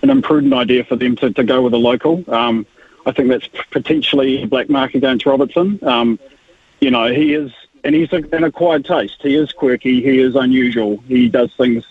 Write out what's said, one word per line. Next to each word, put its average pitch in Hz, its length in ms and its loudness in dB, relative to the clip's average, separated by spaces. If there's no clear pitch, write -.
an - 60 4
imprudent 139 460 2
idea 123 300 0
for 123 120 -4
them 123 200 -2
to, 123 160 -2
to 131 120 -2
go 127 160 0
with 120 140 2
a 120 40 0
local. 151 540 0
Um, 117 320 0
I 120 80 -2
think 127 160 0
that's 127 200 0
p-, - 120 -16
potentially 135 720 -2
a 123 40 -8
black 131 240 -2
mark 135 240 0
against 131 320 0
Robertson. 147 560 0
Um, 120 360 0
you 139 100 2
know, 185 220 2
he 147 220 0
is, 143 180 -6
and 147 100 0
he's 160 180 0
a, 170 100 -2
an 165 100 0
acquired 160 420 0
taste. 139 340 -2
He 139 140 0
is 151 180 0
quirky. 127 480 0
He 131 200 2
is 127 140 0
unusual. 123 640 0
He 123 200 2
does 120 300 0
things 120 320 0